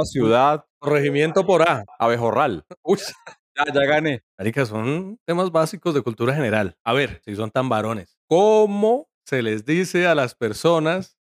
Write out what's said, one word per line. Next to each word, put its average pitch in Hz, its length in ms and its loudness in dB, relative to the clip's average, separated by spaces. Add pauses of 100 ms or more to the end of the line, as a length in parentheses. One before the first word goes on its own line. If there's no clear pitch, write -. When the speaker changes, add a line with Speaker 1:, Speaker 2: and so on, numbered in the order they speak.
Speaker 1:
ciudad. 131 600 2 (140)
Speaker 2:
Corregimiento 147 680 0
por 170 200 4
A. 127 180 0 (120)
Speaker 1:
Abejorral. 117 680 0 (180)
Speaker 2:
Uy. 196 160 0 (580)
Speaker 1:
Ya, 143 160 0
ya 139 140 4
gané. 151 360 0 (140)
Speaker 2:
Marica, 113 300 -2
son 143 580 -6
temas 175 260 -2
básicos 160 440 -2
de 139 80 0
cultura 120 320 -2
general. 107 480 -2
A 117 100 -2
ver, 127 300 -2
si 104 120 -10
son 107 140 -6
tan 131 200 -4
varones. 107 500 -4 (100)
¿Cómo 214 800 2 (160)
se 131 160 -2
les 107 240 -2
dice 175 400 0
a 175 80 4
las 135 220 -2
personas 160 840 -2 (120)